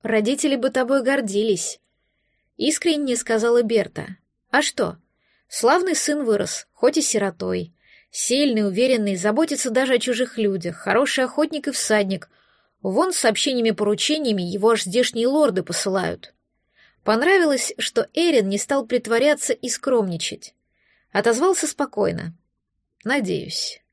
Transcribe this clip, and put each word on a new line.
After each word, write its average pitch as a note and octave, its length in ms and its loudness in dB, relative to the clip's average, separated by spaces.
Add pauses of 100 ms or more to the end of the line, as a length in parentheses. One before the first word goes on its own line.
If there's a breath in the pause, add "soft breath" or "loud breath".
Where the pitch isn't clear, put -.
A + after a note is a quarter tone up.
"Родители A#3+ 540 0
бы B3 140 0
тобой B3+ 320 0
гордились", A3 760 -2 (760)
искренне D4 600 0
сказала A#3 460 2
Берта. G#3 540 -2 (340)
"А C#4+ 120 4
что? F3 340 -4 (520)
Славный E4+ 460 2
сын D4 300 -2
вырос, G3+ 480 -2
хоть C4+ 240 2
и D#4 60 2
сиротой. F#3 720 -4 (360 soft breath)
Сильный, A#3+ 560 0
уверенный, G#3 500 0
заботится B3 540 0
даже C4 240 2
о A#3+ 40 2
чужих B3 400 -2
людях, F#3+ 380 -2
хороший B3+ 480 0
охотник D4 440 -2
и - 20 -2
всадник. G3+ 600 -2 (520)
Вон C#4 300 0
с - 60 -2
сообщениями-поручениями A3+ 1200 0
его F#3+ 280 0
аж A3+ 140 0
здешние A#3 420 0
лорды C4+ 360 2
посылают". F3 720 -4 (720 soft breath)
Понравилось, D4 720 2
что - 340 -2
Эрин D4+ 360 2
не G3+ 100 -2
стал C#4 280 -2
притворяться A#3+ 680 0
и B3 160 -8
скромничать. G3+ 840 -2 (580)
Отозвался D4 540 2
спокойно. F3 680 -4 (720)
"Надеюсь". G#3 760 -4 (100)